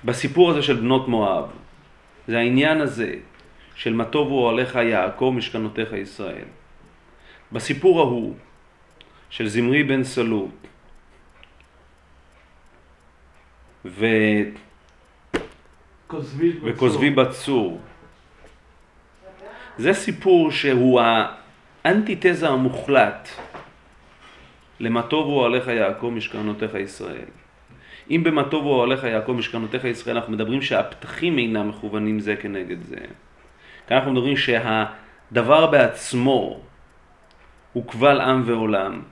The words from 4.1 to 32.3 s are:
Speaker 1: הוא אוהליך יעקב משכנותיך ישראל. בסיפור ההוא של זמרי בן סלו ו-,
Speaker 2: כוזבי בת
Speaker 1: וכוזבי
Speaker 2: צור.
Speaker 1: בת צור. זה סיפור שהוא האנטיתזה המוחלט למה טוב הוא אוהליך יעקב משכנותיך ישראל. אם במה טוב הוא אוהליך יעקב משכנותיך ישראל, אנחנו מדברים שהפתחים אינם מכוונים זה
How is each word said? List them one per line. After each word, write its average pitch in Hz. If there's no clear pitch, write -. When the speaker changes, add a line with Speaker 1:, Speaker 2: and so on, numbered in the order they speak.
Speaker 1:
הוא 135
אוהליך 127
יעקב 117
משכנותיך 110
ישראל. 98
בסיפור 143
ההוא 120
של 113
זמרי 120
בן 135
סלו 113
ו-, 107
Speaker 2:
כוזבי 147
בת 165
Speaker 1:
וכוזבי 127
Speaker 2:
צור. 131
Speaker 1:
בת 127
צור. 101
זה 139
סיפור 175
שהוא 127
האנטיתזה 170
המוחלט 131
למה 113
טוב 151
הוא 143
אוהליך 123
יעקב 113
משכנותיך 107
ישראל. 98
אם 165
במה 151
טוב 143
הוא 143
אוהליך 131
יעקב 113
משכנותיך 117
ישראל, 120
אנחנו 113
מדברים 110
שהפתחים -
אינם 110
מכוונים 107
זה 101